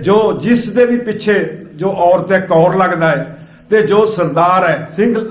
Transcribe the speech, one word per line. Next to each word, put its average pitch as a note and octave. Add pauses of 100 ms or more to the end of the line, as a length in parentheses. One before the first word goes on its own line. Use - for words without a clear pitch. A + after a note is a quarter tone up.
ਜੋ G3 (260)
ਜਿਸ A#3
ਦੇ A#3+
ਵੀ A#3+
ਪਿੱਛੇ G#3 (380)
ਜੋ F#3 (160)
ਔਰਤ F3+
ਹੈ F#3 (100)
ਕੌਰ F3
ਲੱਗਦਾ F3+
ਹੈ - (340)
ਤੇ G#3+
ਜੋ G#3
ਸਰਦਾਰ F3
ਹੈ D#3
ਸਿੰਘ, A#3 (160)